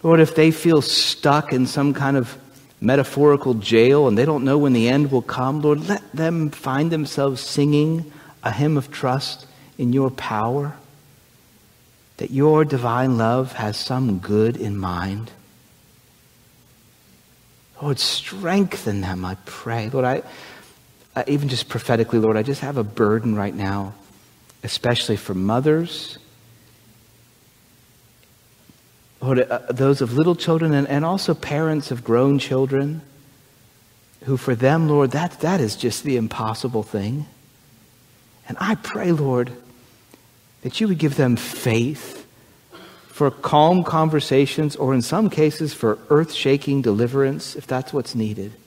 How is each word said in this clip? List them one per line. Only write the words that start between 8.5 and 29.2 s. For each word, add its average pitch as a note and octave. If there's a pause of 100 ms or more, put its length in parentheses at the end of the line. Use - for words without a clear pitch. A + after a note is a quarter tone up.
hymn D3
of C3
trust - (320)
in B2
your C3+
power, C3 (1400)
that -
your D3+
divine B2+
love B2
has G#2+
some B2+
good G#2+
in G#2
mind. F#2+ (2500)
Lord, C#3+
strengthen F#3
them, F#2
I F#2 (100)
pray. A#2
Lord, C3
I, B2+ (920)
I, -
even C#3+
just B2+
prophetically, A#2
Lord, A2
I G#2+
just C#3
have C#3
a A#2
burden G#2+
right G2+
now, G2 (680)
especially -
for -
mothers, C3+ (3000)